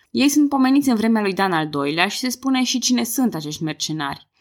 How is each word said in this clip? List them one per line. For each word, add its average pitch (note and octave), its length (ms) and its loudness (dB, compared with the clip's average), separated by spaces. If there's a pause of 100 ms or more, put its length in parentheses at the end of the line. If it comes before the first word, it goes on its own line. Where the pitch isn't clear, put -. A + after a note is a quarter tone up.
(120)
Ei C4 180 2
sunt C#4+ 200 4
pomeniți C4+ 400 4
în A#3 60 4
vremea A3 260 2
lui G3 120 0
Dan F#3+ 180 0
al D#3 160 0
doilea D3+ 400 0
și G3+ 100 -6
se B3+ 120 -4
spune B3+ 340 -2
și A#3+ 160 -2
cine A#3+ 240 0
sunt A3+ 320 -2
acești D3+ 280 -8
mercenari. D3+ 640 -6 (140)